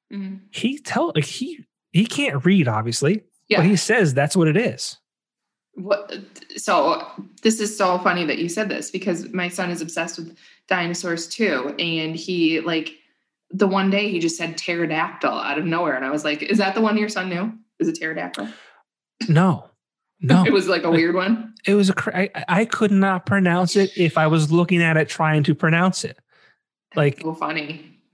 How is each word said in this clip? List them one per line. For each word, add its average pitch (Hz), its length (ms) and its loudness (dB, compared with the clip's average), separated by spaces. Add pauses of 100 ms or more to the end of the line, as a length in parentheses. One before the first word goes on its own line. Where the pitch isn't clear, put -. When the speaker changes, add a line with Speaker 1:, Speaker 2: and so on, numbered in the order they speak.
(120)
Speaker 1:
Mm-hmm. 190 280 -10 (120)
Speaker 2:
He 269 280 -4
tell, 311 360 -2
like, 151 80 0
he, 277 420 -10 (280)
he 196 120 4
can't 226 380 -2
read, 175 240 4
obviously, 117 560 -2 (240)
Speaker 1:
Yeah. 202 120 2
Speaker 2:
but 160 60 4
he 196 120 6
says 196 360 2
that's 139 220 0
what 165 140 4
it 147 80 2
is. - 400 -4 (800)
Speaker 1:
What? - 420 -4 (400)
So 165 500 0 (360)
this 220 180 2
is 208 160 -6
so 180 220 0
funny 175 260 0
that 147 140 -2
you 170 100 -4
said 214 180 -4
this, - 240 -8
because 180 400 -6
my 180 160 -6
son 180 240 -6
is 165 100 -6
obsessed 165 380 -8
with 165 160 -16 (320)
dinosaurs 170 640 -4
too. 147 500 -2
And 165 340 -4
he, 165 460 0
like, 160 340 -4 (560)
the 196 180 0
one 190 220 2
day 202 200 0
he 180 100 -4
just 165 180 -2
said 170 200 -8
pterodactyl 170 720 -4
out - 260 -4
of 160 60 -2
nowhere. 165 320 -2
And 131 80 -4
I 135 80 -4
was 151 140 -4
like, 147 180 -4
"Is - 140 0
that 196 180 0
the 220 60 0
one 214 160 2
your 214 100 0
son 185 220 -6
knew? 185 240 -4 (260)
Is 165 80 0
it 165 100 -2
pterodactyl?" 165 520 -8 (800)
Speaker 2:
No, 165 400 4 (500)
no. 165 240 4
Speaker 1:
<laughs> - 20 4
It 277 60 4
was, - 160 2
like, 170 160 0
a 170 60 0
Speaker 2:
Like, 165 80 4
Speaker 1:
weird 170 180 2
one. 196 380 -2 (120)
Speaker 2:
it 196 80 4
was 202 160 6
a 190 40 2
cra-, - 200 -4 (220)
I, 170 140 -8
I 202 160 4
could 214 260 0
not 190 340 4
pronounce 180 520 2
it 196 200 2
if 170 200 2
I 156 100 6
was 156 240 2
looking 170 320 4
at 160 140 4
it 156 100 2
trying 156 360 2
to 147 120 2
pronounce 170 480 2
it. - 140 -10 (720)
Speaker 1:
That's - 60 -6
Speaker 2:
Like, 143 240 2
Speaker 1:
so 160 140 -6
funny. 156 680 -8 (120)